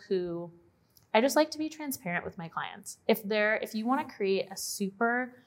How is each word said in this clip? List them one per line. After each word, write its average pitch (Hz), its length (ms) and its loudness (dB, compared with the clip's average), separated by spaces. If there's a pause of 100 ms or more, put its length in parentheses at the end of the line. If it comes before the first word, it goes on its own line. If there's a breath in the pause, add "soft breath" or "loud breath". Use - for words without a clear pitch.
who, 175 420 -2 (640)
I 220 60 8
just 269 160 4
like 311 160 6
to 302 60 -10
be 311 100 -2
transparent 262 560 -6
with - 140 -10
my 165 100 -8
clients. - 500 -8 (100)
If 220 160 4
they're, 214 320 2
if - 180 -4
you 220 120 -2
wanna 277 180 2
create 196 460 0
a 190 60 -14
super 233 800 -2 (120 loud breath)